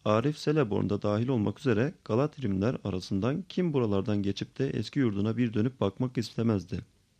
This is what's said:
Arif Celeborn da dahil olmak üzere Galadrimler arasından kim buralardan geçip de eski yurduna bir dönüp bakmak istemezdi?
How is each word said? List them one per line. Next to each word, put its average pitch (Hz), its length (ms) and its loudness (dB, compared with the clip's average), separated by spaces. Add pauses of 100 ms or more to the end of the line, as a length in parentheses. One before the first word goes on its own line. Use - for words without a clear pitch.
Arif 113 320 2
Celeborn 104 520 0
da 101 120 0
dahil 104 260 0
olmak 107 320 0
üzere 127 340 2 (120)
Galadrimler 120 800 0
arasından 104 680 -2
kim 175 240 0
buralardan 104 500 0
geçip 101 360 -4
de 135 100 -2
eski 117 300 -4
yurduna 110 380 0
bir 120 160 0
dönüp 113 280 0
bakmak 123 360 0
istemezdi? 104 600 -2 (400)